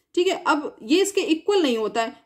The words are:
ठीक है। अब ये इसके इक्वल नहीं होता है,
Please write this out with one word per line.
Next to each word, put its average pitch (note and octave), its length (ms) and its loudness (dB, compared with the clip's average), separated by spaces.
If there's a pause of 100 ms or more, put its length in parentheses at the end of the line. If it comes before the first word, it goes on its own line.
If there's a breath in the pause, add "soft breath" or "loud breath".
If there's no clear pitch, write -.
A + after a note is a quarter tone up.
(160 soft breath)
ठीक F4 140 2
है। F4 160 -2
अब D4 400 -2
ये B3+ 180 2
इसके - 200 -2
इक्वल E4 400 0
नहीं B3+ 160 2
होता A3 240 -2
है, A3+ 240 -8